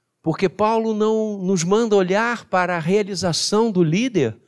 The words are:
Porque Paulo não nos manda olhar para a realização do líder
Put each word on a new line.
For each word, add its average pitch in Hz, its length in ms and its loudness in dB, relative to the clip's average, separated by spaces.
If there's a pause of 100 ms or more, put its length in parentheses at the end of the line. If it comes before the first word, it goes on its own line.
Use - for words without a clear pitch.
(220)
Porque 160 260 -2
Paulo 220 460 0
não 214 460 0
nos 185 240 0
manda 208 320 2
olhar 202 500 0
para 180 320 0
a - 20 -2
realização 190 920 0
do 180 120 2
líder 165 640 0